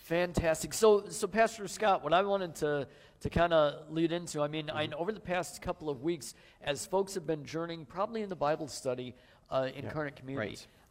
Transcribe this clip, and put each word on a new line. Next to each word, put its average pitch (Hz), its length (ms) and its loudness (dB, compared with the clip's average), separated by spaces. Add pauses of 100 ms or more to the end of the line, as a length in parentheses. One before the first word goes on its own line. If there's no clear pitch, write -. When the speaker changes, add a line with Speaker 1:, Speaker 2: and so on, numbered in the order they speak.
(120)
Speaker 1:
Fantastic. 165 640 0
So, 208 340 6
so 175 180 -4
Pastor 208 420 2
Scott, 196 360 2
what 147 80 2
I 175 100 8
wanted 196 340 0
to, 147 300 0 (340)
to - 100 -6
kinda 160 580 4
lead 160 240 2
into, 165 300 -4
I 147 60 2
mean, 151 200 -6
I 151 200 -2
Speaker 2:
Mm-hmm. 151 120 -6
Speaker 1:
over 175 120 -2
the 202 80 -10
past 175 420 -4
couple 170 260 -4
of 131 140 -4
weeks, 156 320 -4 (260)
as 143 240 -4
folks 190 300 0
have 170 120 -6
been 151 200 -2
journeying 165 400 -6
probably 220 340 -4
in 208 80 -4
the 185 80 -6
Bible 147 320 0
study, 127 460 -4 (360)
uh, 135 220 2
Speaker 2:
Yeah. 143 80 -10
Speaker 1:
Incarnate 147 360 -6
Community, 131 340 -6
Speaker 2:
Right. - 160 -14 (240)